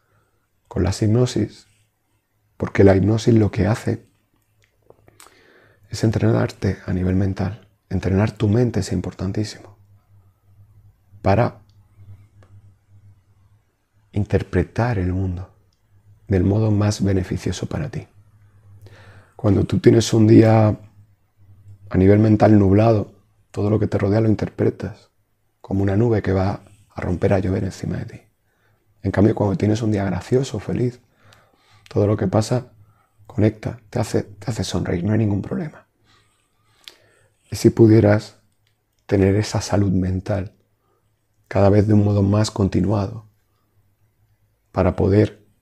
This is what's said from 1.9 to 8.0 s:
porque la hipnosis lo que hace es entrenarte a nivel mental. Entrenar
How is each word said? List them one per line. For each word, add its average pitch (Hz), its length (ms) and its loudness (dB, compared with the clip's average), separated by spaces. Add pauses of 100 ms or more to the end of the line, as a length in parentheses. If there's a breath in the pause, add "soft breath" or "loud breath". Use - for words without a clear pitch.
porque - 260 0
la 98 100 8
hipnosis 110 420 2
lo 107 160 2
que 95 160 -2
hace 110 380 -6 (1800 soft breath)
es - 140 -6
entrenarte 110 840 -2
a 95 60 -8
nivel 92 240 -2
mental. 95 540 -4 (200)
Entrenar 95 440 0